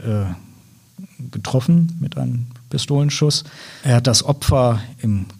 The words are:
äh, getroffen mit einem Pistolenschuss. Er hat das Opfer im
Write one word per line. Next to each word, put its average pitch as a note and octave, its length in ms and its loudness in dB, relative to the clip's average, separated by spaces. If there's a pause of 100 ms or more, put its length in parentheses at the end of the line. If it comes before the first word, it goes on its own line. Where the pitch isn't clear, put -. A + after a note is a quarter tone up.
äh, G#2 200 0 (1040)
getroffen E3 680 2
mit C#3 180 -6
einem B2 300 -4 (220)
Pistolenschuss. C#3+ 760 0 (400)
Er B2+ 120 4
hat A#2+ 120 2
das A#2 160 2
Opfer B2 580 2 (180)
im G2+ 260 0 (140)